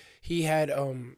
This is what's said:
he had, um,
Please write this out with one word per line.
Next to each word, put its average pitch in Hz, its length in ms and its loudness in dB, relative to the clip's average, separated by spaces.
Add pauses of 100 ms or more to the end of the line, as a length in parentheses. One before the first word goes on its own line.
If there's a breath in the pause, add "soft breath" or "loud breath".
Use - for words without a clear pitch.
(220 loud breath)
he 170 220 -2
had, 156 280 2
um, 131 460 -4